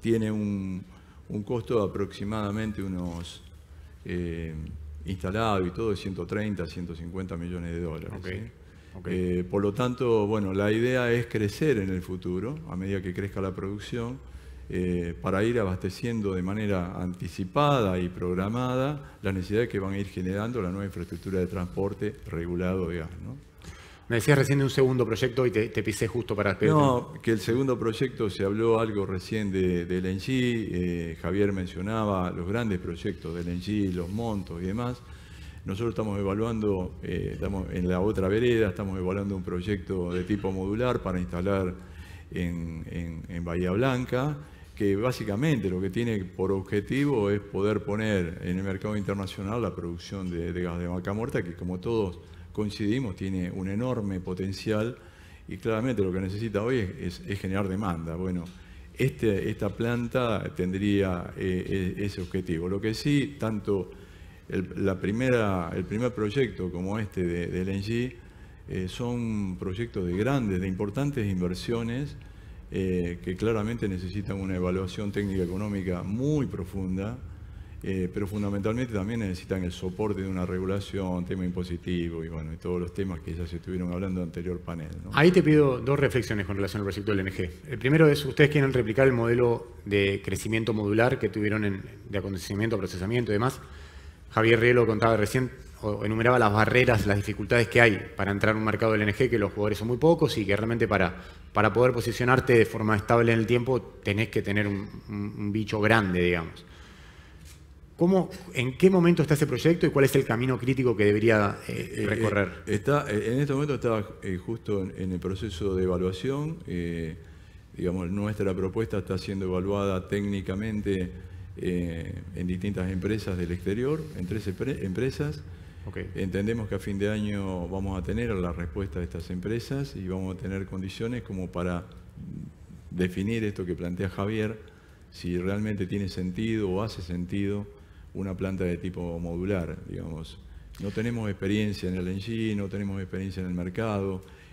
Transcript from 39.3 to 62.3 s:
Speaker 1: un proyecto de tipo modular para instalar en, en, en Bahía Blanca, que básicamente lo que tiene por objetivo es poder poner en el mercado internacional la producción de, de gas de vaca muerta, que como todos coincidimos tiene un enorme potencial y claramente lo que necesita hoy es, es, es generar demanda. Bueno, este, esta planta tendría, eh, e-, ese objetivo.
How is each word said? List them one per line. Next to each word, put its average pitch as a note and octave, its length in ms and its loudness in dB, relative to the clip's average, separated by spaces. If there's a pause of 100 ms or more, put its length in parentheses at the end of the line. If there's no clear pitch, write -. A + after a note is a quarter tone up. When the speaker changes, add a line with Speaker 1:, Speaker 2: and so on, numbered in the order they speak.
Speaker 1:
un F2+ 60 -4
proyecto F2+ 720 -2
de F2+ 120 0
tipo G2+ 280 0
modular G#2+ 480 0
para F#2 180 -2
instalar F2+ 560 0 (560)
en, E2+ 600 -4
en, E2+ 380 -6
en E2+ 160 -6
Bahía F2 260 0
Blanca, B2+ 640 0 (400)
que G2 200 2
básicamente A2+ 760 0
lo F2+ 100 -2
que F#2+ 100 -2
tiene A2 340 -2
por F#2 260 -2
objetivo G#2 800 0
es G2+ 100 2
poder G2+ 440 0
poner G2+ 580 0
en F2+ 160 0
el G2 60 -4
mercado G2 320 -4
internacional G2+ 680 -4
la G#2 120 -2
producción F2+ 560 -8
de, F2 220 -4
de F2 100 -4
gas F2 160 -4
de F2 100 -4
vaca F2+ 240 -4
muerta, A#2 300 -2
que F2 120 -8
como F2+ 240 -6
todos G2+ 400 -2 (340)
coincidimos G#2+ 640 -2
tiene F#2 360 -2
un F#2+ 180 -4
enorme G#2 520 -2
potencial G2 760 -2 (500)
y - 120 -10
claramente A2 440 0
lo F#2 100 0
que F#2 80 -2
necesita G2+ 420 -2
hoy B2 160 2
es, F2+ 420 -4
es, - 80 -14
es G2+ 100 -2
generar G2 300 0
demanda. E2 480 -2
Bueno, F2+ 280 -2 (520)
este, A2 540 2
esta G#2 180 -2
planta A#2 880 0
tendría, F#2+ 800 2
eh, F#2 600 0
e-, G2 80 -2
ese G2 180 -4
objetivo. F2 460 -2